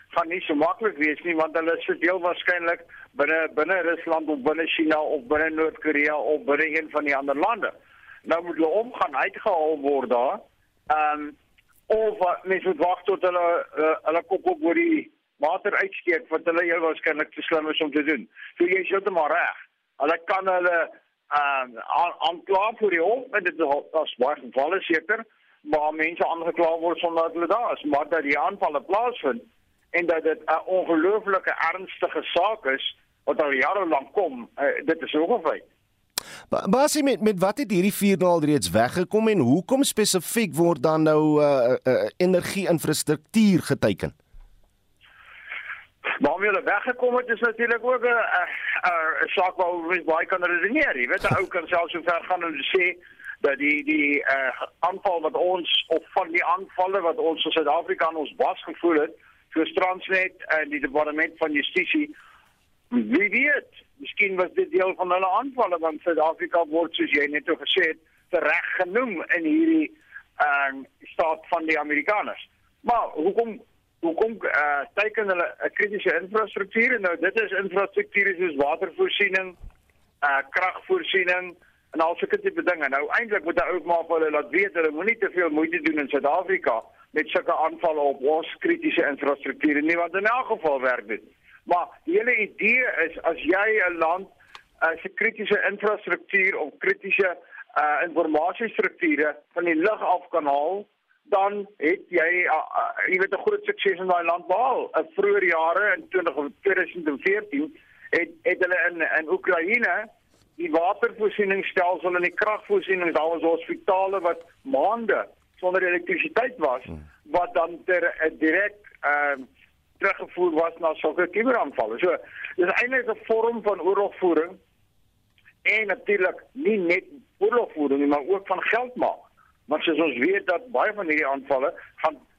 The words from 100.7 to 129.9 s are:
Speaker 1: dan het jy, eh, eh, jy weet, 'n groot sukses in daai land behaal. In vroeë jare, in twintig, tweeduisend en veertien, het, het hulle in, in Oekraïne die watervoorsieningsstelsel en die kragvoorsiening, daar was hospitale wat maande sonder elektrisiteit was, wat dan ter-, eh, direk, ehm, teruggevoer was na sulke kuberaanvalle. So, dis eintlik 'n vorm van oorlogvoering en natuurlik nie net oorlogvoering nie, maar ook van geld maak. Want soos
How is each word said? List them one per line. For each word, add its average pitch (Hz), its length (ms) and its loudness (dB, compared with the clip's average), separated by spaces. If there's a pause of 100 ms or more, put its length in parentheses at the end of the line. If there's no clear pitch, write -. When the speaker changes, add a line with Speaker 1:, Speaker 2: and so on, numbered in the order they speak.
Speaker 1:
dan 202 420 0 (100)
het 160 320 0
jy, - 100 0
eh, 170 340 2 (280)
eh, 117 320 -2
jy 185 60 0
weet, 190 140 0
'n 196 140 -4
groot 208 180 0
sukses 196 340 -2
in 185 80 -6
daai 175 180 2
land 170 220 -2
behaal. 208 520 0
In 156 80 0 (100)
vroeë 196 320 4
jare, 170 480 2
in - 120 -16
twintig, 175 260 0 (260)
tweeduisend 175 460 0
en 143 120 -2
veertien, 190 580 -2 (340)
het, 165 200 0 (120)
het 180 220 0
hulle 180 140 0 (120)
in, 175 60 -10 (220)
in 160 140 -2
Oekraïne 214 760 0 (480)
die 170 140 -6
watervoorsieningsstelsel 190 1400 0
en 180 80 0
die 175 80 0
kragvoorsiening, 190 840 0
daar 156 140 2
was 165 140 -2
hospitale 185 800 0
wat 170 240 -2 (180)
maande 160 680 0 (280)
sonder 180 260 0
elektrisiteit 180 760 -2
was, 135 240 0 (400)
wat 175 320 -2
dan 170 300 0
ter-, 175 360 2
eh, 160 180 2
direk, 180 360 2 (260)
ehm, 143 400 0 (580)
teruggevoer 180 540 -2
was 165 280 0
na 160 140 0
sulke 160 320 0
kuberaanvalle. 170 720 0
So, 170 180 2 (400)
dis 180 160 2 (100)
eintlik 247 260 0
'n 214 160 -6
vorm 226 380 0
van 202 180 0
oorlogvoering 180 720 2 (1120)
en 208 240 0
natuurlik 185 640 0
nie 202 260 0
net 180 260 0 (340)
oorlogvoering 156 640 2
nie, 143 80 2
maar 143 200 2
ook 190 180 0
van 180 140 -2
geld 240 360 -2
maak. 120 260 -2 (420)
Want 151 180 -2
soos 160 160 0